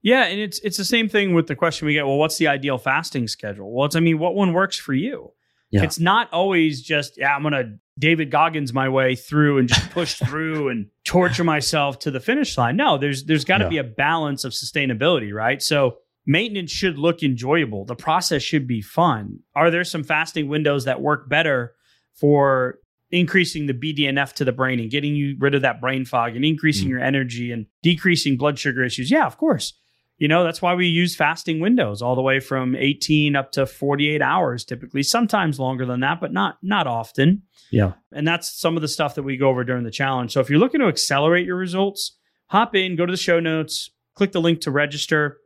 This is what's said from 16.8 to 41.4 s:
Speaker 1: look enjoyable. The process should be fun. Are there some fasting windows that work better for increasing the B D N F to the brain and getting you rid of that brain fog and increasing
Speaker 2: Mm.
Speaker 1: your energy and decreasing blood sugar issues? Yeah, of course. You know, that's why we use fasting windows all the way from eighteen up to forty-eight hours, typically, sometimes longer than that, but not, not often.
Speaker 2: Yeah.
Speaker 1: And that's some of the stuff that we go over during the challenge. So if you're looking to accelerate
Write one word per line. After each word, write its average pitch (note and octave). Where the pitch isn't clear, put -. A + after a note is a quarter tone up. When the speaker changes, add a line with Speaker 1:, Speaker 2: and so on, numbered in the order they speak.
Speaker 1:
look E3
enjoyable. B2+
The A#2
process D#3+
should C#3+
be A#2
fun. G#2+
Are D#3+
there F3
some E3+
fasting D#3
windows C#3+
that C3
work C#3+
better C#3
for C#3
increasing F3
the C#3
B D3
D C#3+
N C3+
F C3+
to C#3+
the B2+
brain B2+
and A2+
getting C#3+
you C#3+
rid C#3
of C3+
that A#2+
brain C3
fog A#2+
and C3
increasing D3+
Speaker 2:
Mm. C3
Speaker 1:
your B2+
energy B2+
and A2+
decreasing E3
blood C#3+
sugar C3
issues? B2+
Yeah, C#4+
of -
course. C#4+
You D3
know, E3+
that's E3
why F3+
we F3+
use E3+
fasting D#3+
windows E3
all B2
the C3
way C3+
from C3
eighteen D3
up C3+
to C3+
forty-eight C#3+
hours, C3+
typically, C3
sometimes G3
longer C3
than B2
that, D#3
but D#3+
not, -
not F#3
often. C#3
Speaker 2:
Yeah. G2+
Speaker 1:
And D3
that's E3+
some E3
of D#3+
the D3+
stuff D3
that D3
we C3+
go C3+
over B2+
during B2
the A2+
challenge. C3
So C#3
if C3
you're C#3+
looking C4+
to A#3
accelerate D#3+